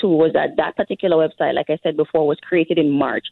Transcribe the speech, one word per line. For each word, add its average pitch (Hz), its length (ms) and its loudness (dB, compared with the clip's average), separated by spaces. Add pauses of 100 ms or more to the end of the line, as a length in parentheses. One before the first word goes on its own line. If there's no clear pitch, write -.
too, 214 80 0
was 160 240 4
that 151 240 -2
that 156 200 -4
particular - 400 -2
website, 156 380 0
like 143 140 -4
I 156 140 -2
said 160 140 -4
before, 156 300 0
was 147 140 0
created 170 380 -2
in 151 120 2
March, 135 420 -2